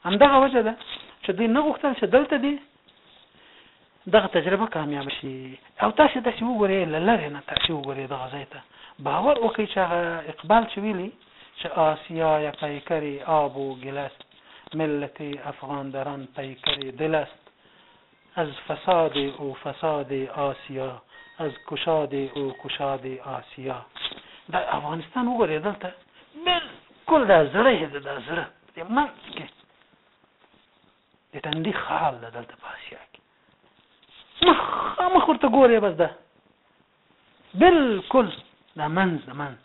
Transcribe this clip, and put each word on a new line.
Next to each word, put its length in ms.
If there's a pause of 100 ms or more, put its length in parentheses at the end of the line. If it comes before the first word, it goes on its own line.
همدغه 400
وجه 180
ده 120 (500)
چې 80
دوی 140
نه 200
غوښتل 340
چې 140
دلته 300
دې 100 (1500)
دغه 200 (100)
تجربه 300
کامیابه 440
شي. 480 (240)
او 80
تاسې 360
داسې 160
وګورئ، 420 (100)
له 40 (100)
لرې 240
نه 80 (100)
تاسې 200
وګورئ 360
دغه 280
ځای 180
ته، 80 (380)
باور 400
وکړئ 340
چې 60
هغه 440 (100)
اقبال 380
چې 80
ویلي 320 (480)
چې 80 (120)
"آسیا 600
یا 100 (100)
پیکر 440 (220)
آب 300
و 180
گل 240
است، 220 (540)
ملت 440 (340)
افغان 380
در 180
آن 280
پیکر 420 (220)
دل 140
است، 260 (960)
از 120 (180)
فساد 500 (220)
او 240
فساد 500 (340)
آسیا، 560 (360)
از 140 (140)
کشاد 480
او 380 (100)
کشاد 420 (340)
آسیا." 400 (760)
دا 60 (200)
افغانستان 500
وګورئ، 300
دلته 340 (540)
بالکل 800
دا 120 (160)
زړه 260
یې 120
ده، 80
دا 140 (140)
زړه 160 (320)
دې 60 (140)
منځ 180 (200)
کې 120 (1900)
د 100
تندي 280
خال 500
ده 80
دلته 320
په 120
آسیا 240 (120)
کې. 100 (1300)
مخامخ 840
ورته 200
ګورئ، 320
بس 140
ده 160 (1400)
بالکل 760 (480)
دا 120
منځ، 380
دا 140
منځ. 240